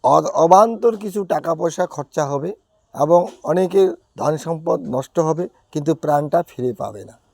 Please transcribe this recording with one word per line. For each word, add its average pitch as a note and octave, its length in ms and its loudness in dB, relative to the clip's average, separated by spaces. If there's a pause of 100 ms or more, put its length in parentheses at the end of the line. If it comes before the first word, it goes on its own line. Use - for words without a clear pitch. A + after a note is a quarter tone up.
অ-, D3+ 300 2
অবান্তর G#3+ 640 4
কিছু G3+ 260 -6
টাকা E3 320 -2
পয়সা E3+ 300 -4
খরচা D3+ 400 -6
হবে C#3+ 280 -6 (420)
এবং E3+ 320 4 (160)
অনেকের F#3 520 2 (220)
ধন D3+ 200 -2
সম্পদ E3 440 -4
নষ্ট C3+ 380 -6
হবে, D#3+ 280 -2 (240)
কিন্তু D#3 240 -2
প্রাণটা D3+ 520 0
ফিরে B2 260 -6
পাবে G#2 320 -12
না - 140 -20 (140)